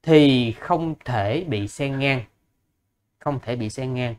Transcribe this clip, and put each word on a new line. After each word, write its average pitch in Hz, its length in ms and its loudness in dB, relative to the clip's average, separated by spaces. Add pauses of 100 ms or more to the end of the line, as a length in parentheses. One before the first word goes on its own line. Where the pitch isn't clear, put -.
thì 139 500 6
không 165 420 -4 (100)
thể 120 440 -2
bị 104 200 -4
xen 139 300 -6
ngang. 135 220 0 (960)
Không 139 240 -6
thể 120 140 -6
bị 110 140 -6
xen 131 240 -8
ngang. 123 240 -4